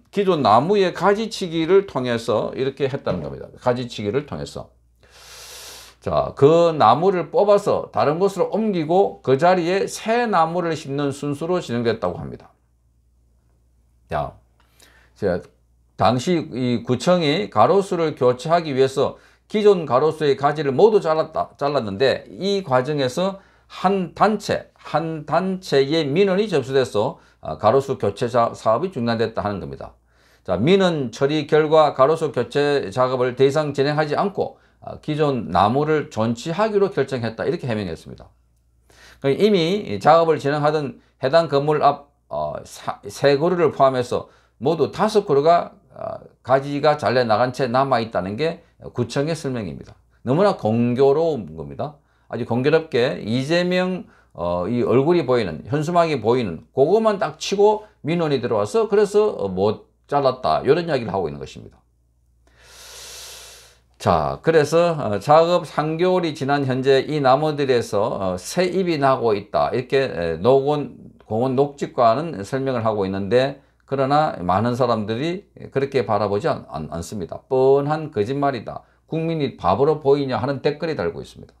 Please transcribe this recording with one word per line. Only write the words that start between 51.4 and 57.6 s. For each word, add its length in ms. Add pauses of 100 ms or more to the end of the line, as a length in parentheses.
겁니다. 400 (320)
아주 180
공교롭게 800
이재명, 800 (280)
어, 340
이 160
얼굴이 420
보이는, 400
현수막이 560
보이는 440 (100)
그것만 440
딱 200
치고 460 (160)